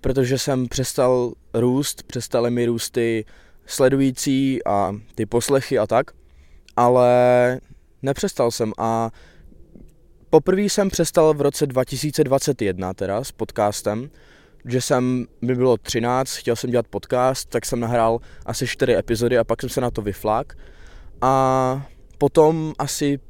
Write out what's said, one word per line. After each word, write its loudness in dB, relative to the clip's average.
protože 0
jsem -2
přestal 0
růst, -2
přestaly -2
mi 0
růst -4
ty -2
sledující 0
a 0
ty -4
poslechy 0
a 0
tak, 0
ale 4
nepřestal -2
jsem -4
a -2
poprvé 4
jsem 0
přestal 2
v -2
roce 0
dva -2
tisíce -2
dvacet 0
jedna -4
teda -4
s -12
podcastem, -4
že -2
jsem, 0
mi -2
bylo 2
třináct, -2
chtěl -2
jsem -8
dělat 0
podcast, -2
tak -4
jsem -4
nahrál 0
asi -4
čtyři 0
epizody 0
a 4
pak -2
jsem -6
se -2
na -2
to -6
vyflák. -4
A 2
potom 4
asi -2